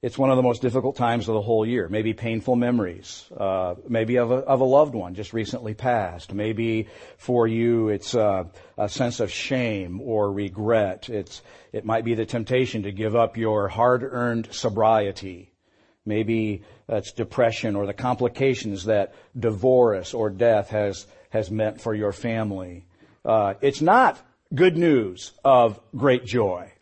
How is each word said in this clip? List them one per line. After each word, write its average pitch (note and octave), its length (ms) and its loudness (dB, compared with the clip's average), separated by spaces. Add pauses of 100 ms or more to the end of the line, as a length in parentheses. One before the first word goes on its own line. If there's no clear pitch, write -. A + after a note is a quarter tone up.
It's A#2+ 160 -6
one C3+ 120 4
of C3 60 4
the B2+ 60 4
most A#2+ 200 2
difficult B2+ 340 0
times A#2 320 0
of A2 60 0
the G#2+ 80 0
whole A2 220 2
year. A2+ 240 -2
Maybe A2 240 -2
painful A2+ 440 -2
memories, A#2+ 680 -2 (120)
uh, F#2 400 -2 (100)
maybe A#2 300 0
of A#2+ 140 2
a, B2+ 60 2
of C3+ 240 0
a C3 40 4
loved C#3 300 4
one F#2 200 -8
just G#2+ 180 -12
recently A2 420 -6
passed. G#2 600 -4
Maybe A2 540 -2 (300)
for A#2+ 280 2
you A2+ 420 2
it's, G#2 260 -4
uh, G2+ 300 2 (320)
a G#2 120 -2
sense A#2+ 320 -4
of G#2 100 -2
shame G#2+ 720 -4
or G#2+ 320 0
regret. G2+ 760 0
It's, G#2+ 340 -8 (300)
it G#2 120 -8
might A2+ 200 -2
be A#2 100 0
the A2 120 -2
temptation A#2+ 560 -2
to G2+ 100 -6
give G#2+ 220 -4
up A#2 220 2
your G#2+ 320 0
hard-earned A#2+ 840 0
sobriety. G2+ 1000 0 (520)
Maybe G#2+ 580 -2 (240)
that's G#2+ 260 -6
depression A2+ 640 0
or G2+ 100 -2
the G2+ 80 -6
complications A#2+ 920 -2
that G#2 280 0 (240)
divorce A2+ 760 2
or A2 160 -2
death G#2 400 2
has, G#2 360 -2 (220)
has G2+ 220 -4
meant G#2+ 300 -2
for A2+ 140 -4
your G#2 180 -2
family. F#2+ 720 -6 (360)
Uh, G#2 380 2
it's C#3 220 0
not G3 360 4 (360)
good E3 240 4
news B2+ 540 2 (120)
of A#2+ 340 6 (160)
great B2+ 300 2
joy. G2 580 -2